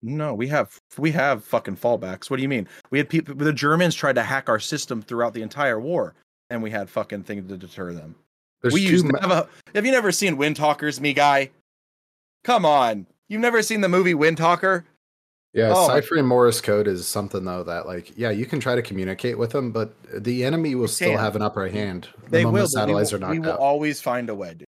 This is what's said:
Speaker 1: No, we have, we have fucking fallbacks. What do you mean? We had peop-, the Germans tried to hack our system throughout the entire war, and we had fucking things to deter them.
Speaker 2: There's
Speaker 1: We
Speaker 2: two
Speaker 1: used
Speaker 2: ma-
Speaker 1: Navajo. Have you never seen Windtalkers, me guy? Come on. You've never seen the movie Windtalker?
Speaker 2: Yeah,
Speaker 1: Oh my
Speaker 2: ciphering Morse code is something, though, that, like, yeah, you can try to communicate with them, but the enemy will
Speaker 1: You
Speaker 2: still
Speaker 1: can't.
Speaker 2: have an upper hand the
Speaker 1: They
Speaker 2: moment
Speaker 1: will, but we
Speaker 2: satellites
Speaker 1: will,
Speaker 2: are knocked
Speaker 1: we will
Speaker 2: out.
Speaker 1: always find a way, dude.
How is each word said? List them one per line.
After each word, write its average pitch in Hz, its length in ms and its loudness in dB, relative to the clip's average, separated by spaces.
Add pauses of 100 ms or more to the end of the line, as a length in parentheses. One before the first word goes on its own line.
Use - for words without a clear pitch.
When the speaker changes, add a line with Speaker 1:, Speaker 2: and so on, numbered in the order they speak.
Speaker 1:
No, 147 320 -4
we 113 140 -4
have, 139 300 -2 (200)
we 151 140 0
have 135 320 0
fucking 98 320 -2
fallbacks. 98 540 -4
What 139 60 -2
do 131 60 -2
you 135 60 -2
mean? 117 180 -2 (240)
We 135 80 0
had 147 120 0
peop-, 156 280 -2
the 147 140 0
Germans 151 420 2
tried 139 200 0
to 120 80 2
hack 131 260 -4
our 113 120 2
system 127 420 -6
throughout 117 320 -2
the 113 80 -8
entire 120 380 -2
war, 156 340 -4 (340)
and 117 140 -6
we 110 80 -6
had 101 180 -6
fucking 101 360 -6
things 98 240 -10
to 98 100 -12
deter 90 340 -12
them. 80 220 -14 (480)
Speaker 2:
There's 123 120 4
Speaker 1:
We 190 120 2
Speaker 2:
two 180 60 4
Speaker 1:
used 175 140 6
Speaker 2:
ma- - 140 0
Speaker 1:
Navajo. 185 280 2 (260)
Have 208 100 0
you 262 80 2
never 226 180 2
seen 185 260 0
Windtalkers, 147 640 0
me 143 120 0
guy? 139 380 4 (920)
Come 233 200 4
on. 120 420 4 (220)
You've 214 140 -4
never 233 200 4
seen 214 200 0
the 190 60 2
movie 180 260 4
Windtalker? 170 720 2 (680)
Speaker 2:
Yeah, 110 220 4
Speaker 1:
Oh 180 140 6
my 131 120 4
Speaker 2:
ciphering 147 260 0
Morse 123 340 4
code 104 260 2
is 90 220 -2
something, 101 360 -4
though, 90 200 -6
that, 85 220 -6
like, 90 300 -12
yeah, 113 140 -2
you 107 160 -2
can 156 140 -4
try 123 160 0
to 120 60 0
communicate 95 540 -6
with 117 140 -2
them, 127 220 -4
but 110 200 -4 (300)
the 123 220 -2
enemy 156 320 0
will 123 60 0
Speaker 1:
You 110 60 0
Speaker 2:
still 175 220 -2
Speaker 1:
can't. 104 100 0
Speaker 2:
have 107 160 -2
an 104 60 -2
upper 104 260 -4
hand 95 400 -6 (160)
the - 60 -12
Speaker 1:
They 165 140 4
Speaker 2:
moment 113 100 2
Speaker 1:
will, 104 60 4
but - 20 4
we - 60 2
Speaker 2:
satellites 104 440 0
Speaker 1:
will, 104 40 -4
Speaker 2:
are 95 40 -4
knocked 92 120 -4
Speaker 1:
we 165 80 -2
will 160 120 -2
Speaker 2:
out. - 60 -4
Speaker 1:
always 143 420 0
find 123 300 -4
a 107 40 -6
way, 92 200 -10
dude. 82 180 -20